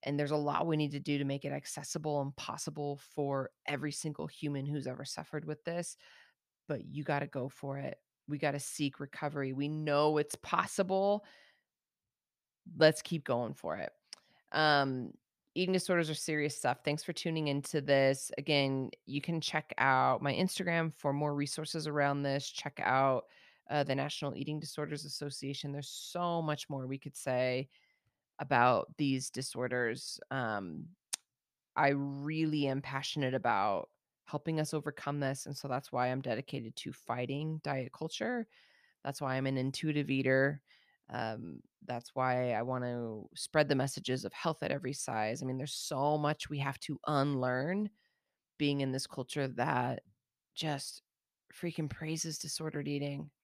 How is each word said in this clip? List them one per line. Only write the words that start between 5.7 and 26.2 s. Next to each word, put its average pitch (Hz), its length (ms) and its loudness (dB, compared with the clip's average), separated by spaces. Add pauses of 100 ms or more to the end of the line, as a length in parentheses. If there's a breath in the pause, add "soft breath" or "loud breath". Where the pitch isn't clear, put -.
But 135 180 -4
you 143 180 -6
gotta 143 240 0
go 131 220 -4
for 139 280 -8
it. 139 200 -6 (300)
We 147 100 -4
gotta 143 220 0
seek - 400 -2
recovery. 143 540 -4
We 139 140 -2
know 151 500 4
it's 147 180 0
possible. 190 880 2 (1500 loud breath)
Let's 156 240 8
keep 160 220 -4
going 120 300 0
for 80 240 -4
it. - 140 -6 (600 loud breath)
Um, 139 600 6 (420)
eating 185 200 2
disorders 175 360 4
are 151 60 -2
serious 151 420 0
stuff. - 260 0
Thanks 151 200 0
for 170 100 -6
tuning 160 340 0
into 143 340 0
this. 135 560 4
Again, 139 520 2 (160)
you 143 160 -4
can 170 180 -2
check - 380 -4
out 131 440 6
my 139 120 0
Instagram 170 600 0
for 139 200 -2
more 147 220 0
resources 151 520 -4
around 143 360 2
this. 139 260 0
Check - 340 -8
out, 131 420 4 (440 loud breath)
uh, 147 140 2
the 139 120 2
National 143 400 -2
Eating 151 240 -4
Disorders 147 460 -6
Association. 139 680 -6
There's 143 180 -8
so 170 520 -2